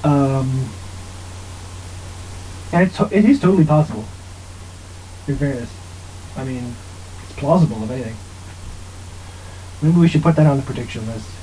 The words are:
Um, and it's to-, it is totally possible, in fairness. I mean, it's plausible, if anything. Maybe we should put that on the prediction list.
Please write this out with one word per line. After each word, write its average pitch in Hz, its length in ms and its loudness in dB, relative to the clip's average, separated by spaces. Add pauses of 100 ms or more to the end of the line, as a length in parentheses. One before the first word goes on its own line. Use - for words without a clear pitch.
Um, 135 640 2 (2000)
and 180 160 6
it's - 80 -4
to-, 202 160 2
it 214 140 6
is 269 160 8
totally 180 240 8
possible, 151 400 4 (1200)
in 139 80 0
fairness. 127 340 -2 (680)
I 135 80 -6
mean, 123 280 -6 (500)
it's - 100 -14
plausible, 151 500 4
if 113 80 -4
anything. 117 240 -6 (1700)
Maybe 165 180 6
we 165 80 8
should 156 160 4
put 165 140 6
that 156 100 8
on 139 80 6
the 135 80 0
prediction 117 440 -6
list. 110 220 -8 (140)